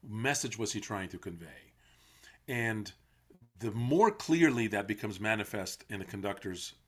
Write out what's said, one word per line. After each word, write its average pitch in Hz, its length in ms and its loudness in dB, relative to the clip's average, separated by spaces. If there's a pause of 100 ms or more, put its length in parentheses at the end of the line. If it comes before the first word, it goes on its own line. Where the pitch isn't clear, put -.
message 117 500 -2
was 110 160 -2
he 107 80 -4
trying 95 280 -4
to 90 80 -10
convey? 85 540 -12 (760)
And 113 440 0 (640)
the 113 140 -4
more 143 400 6
clearly 156 560 4
that 101 200 0
becomes 101 320 -4
manifest 107 680 -2
in 98 120 -6
a 95 40 -6
conductor's 98 680 -6 (140)